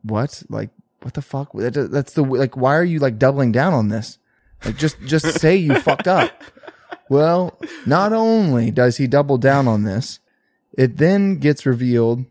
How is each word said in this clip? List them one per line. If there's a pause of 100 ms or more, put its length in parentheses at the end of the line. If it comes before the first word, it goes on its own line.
"What?
Like, (320)
what
the
fuck?
That,
that's
the,
like,
why
are
you,
like,
doubling
down
on
this? (460)
Like,
just,
just
say
you
fucked
up." (760)
Well, (300)
not
only
does
he
double
down
on
this, (540)
it
then
gets
revealed